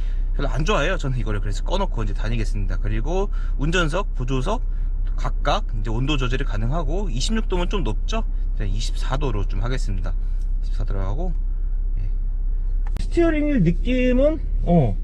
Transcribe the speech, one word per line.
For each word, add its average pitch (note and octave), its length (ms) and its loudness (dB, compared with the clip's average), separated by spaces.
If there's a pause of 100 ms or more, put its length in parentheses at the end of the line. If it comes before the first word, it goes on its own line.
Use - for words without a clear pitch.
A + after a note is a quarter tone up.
(360)
별로 C#3 140 0
안 C3+ 140 0
좋아해요, F3+ 340 2
저는 B2+ 220 -2
이거를. G#2+ 220 0
그래서 G2+ 220 0
꺼놓고 G#2 400 0
이제 G#2+ 100 0
다니겠습니다. G#2+ 640 0
그리고 A2+ 520 0 (280)
운전석, E3 580 0
보조석 C3 480 0 (540)
각각 D3 480 0 (140)
이제 G#2+ 100 -2
온도 C3+ 280 0
조절이 B2 280 0
가능하고, D#3 640 0
이십육 G#3+ 400 0
도면 F3+ 200 0
좀 G3+ 140 0
높죠? - 400 0 (340)
자, G#2+ 60 0
이십사 G#2 540 0
도로 A#2 300 0
좀 - 140 0
하겠습니다. F#2+ 520 0 (500)
이십사 - 220 0
도로 F#2 160 0
하고, C#3+ 320 0 (680)
예. - 40 0 (1000)
스티어링 D#4+ 440 2
휠 C4+ 160 2
느낌은, B3+ 760 2 (240)
어, D3 400 4